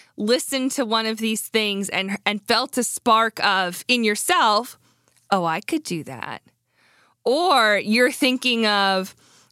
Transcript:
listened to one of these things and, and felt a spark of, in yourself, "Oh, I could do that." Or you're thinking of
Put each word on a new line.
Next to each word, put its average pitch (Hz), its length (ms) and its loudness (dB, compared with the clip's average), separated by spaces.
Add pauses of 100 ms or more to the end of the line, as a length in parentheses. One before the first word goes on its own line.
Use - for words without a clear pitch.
(160)
listened 262 560 -2
to 269 120 -2
one 220 220 0
of 220 120 -4
these 220 240 -2
things 202 460 -2
and, 190 360 -4
and 208 180 -2
felt 233 360 -2
a 240 60 2
spark 220 600 2
of, 185 420 0
in 240 160 2
yourself, 226 760 0 (520)
"Oh, 190 140 2
I 165 160 -2
could 311 220 -4
do 165 220 -6
that." - 380 -12 (840)
Or 247 560 2
you're 247 300 2
thinking 254 540 0
of 196 480 0 (380)